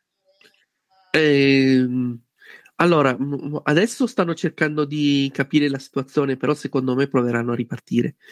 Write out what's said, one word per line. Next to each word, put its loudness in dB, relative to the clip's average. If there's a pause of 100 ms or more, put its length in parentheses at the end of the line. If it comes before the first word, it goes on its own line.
(1120)
Ehm, 2 (580)
allora, 2
m-, -4 (160)
m-, -6
adesso 0
stanno -4
cercando -2
di 0
capire 0
la -4
situazione, -4
però -2
secondo -4
me 0
proveranno -2
a -2
ripartire. -4 (160)